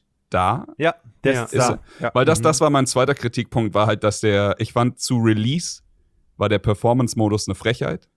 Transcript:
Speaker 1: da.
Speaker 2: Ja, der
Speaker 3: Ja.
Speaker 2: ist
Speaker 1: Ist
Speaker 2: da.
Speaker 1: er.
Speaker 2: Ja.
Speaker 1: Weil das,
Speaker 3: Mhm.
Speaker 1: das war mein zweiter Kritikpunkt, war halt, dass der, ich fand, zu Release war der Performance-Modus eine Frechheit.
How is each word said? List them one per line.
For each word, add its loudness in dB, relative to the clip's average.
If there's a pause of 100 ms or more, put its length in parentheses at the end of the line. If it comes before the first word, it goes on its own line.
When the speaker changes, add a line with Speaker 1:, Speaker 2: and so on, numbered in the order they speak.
(280)
Speaker 1:
da. 0 (120)
Speaker 2:
Ja, 0 (280)
der 2
Speaker 3:
Ja. -2
Speaker 2:
ist -10
Speaker 1:
Ist 2
Speaker 2:
da. 2 (300)
Speaker 1:
er. -8
Speaker 2:
Ja. -4
Speaker 1:
Weil 2
das, 2
Speaker 3:
Mhm. -2
Speaker 1:
das 2
war 4
mein 2
zweiter 0
Kritikpunkt, -4
war 2
halt, 0
dass 0
der, 2
ich -6
fand, 0
zu -2
Release 0 (560)
war 0
der 2
Performance-Modus 0
eine -6
Frechheit. -4